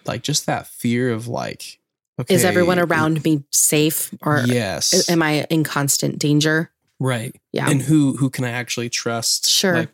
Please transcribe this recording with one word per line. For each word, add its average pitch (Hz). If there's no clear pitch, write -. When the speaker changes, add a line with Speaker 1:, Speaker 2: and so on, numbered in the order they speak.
Speaker 1:
like, -
just 156
that -
fear 120
of, 110
like, -
Speaker 2:
Is 185
everyone 180
Speaker 1:
okay, 170
Speaker 2:
around 156
me 156
safe, -
or 147
Speaker 1:
Yes. 120
Speaker 2:
a-, 175
am 165
I 151
in 160
constant 143
danger? 156
Speaker 1:
Right. 131
Speaker 2:
Yeah. 135
Speaker 1:
And 143
who, 139
who 135
can 131
I 120
actually 120
trust? -
Speaker 2:
Sure. 185
Speaker 1:
Like, 160